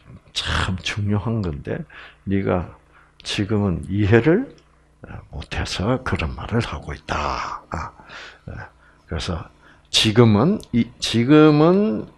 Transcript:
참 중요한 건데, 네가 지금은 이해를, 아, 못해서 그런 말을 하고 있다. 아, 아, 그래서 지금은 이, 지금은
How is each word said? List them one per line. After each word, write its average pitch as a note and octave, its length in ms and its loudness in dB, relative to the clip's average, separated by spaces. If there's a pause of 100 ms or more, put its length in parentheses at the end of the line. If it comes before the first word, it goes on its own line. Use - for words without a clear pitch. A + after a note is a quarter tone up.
(320)
참 E2 460 -4
중요한 G#2 640 -2
건데, F#2+ 420 -6 (400)
네가 G2 520 -2 (460)
지금은 G2+ 680 -2
이해를, A#2 680 2 (540)
아, - 120 -16 (100)
못해서 - 720 -4
그런 - 300 -4
말을 - 260 -4
하고 D2 320 -8
있다. - 760 -6
아, - 220 -8 (540)
아, - 220 -14 (380)
그래서 E2 420 -6 (420)
지금은 A2+ 720 4 (120)
이, A#2 180 2 (100)
지금은 D3+ 1040 4 (120)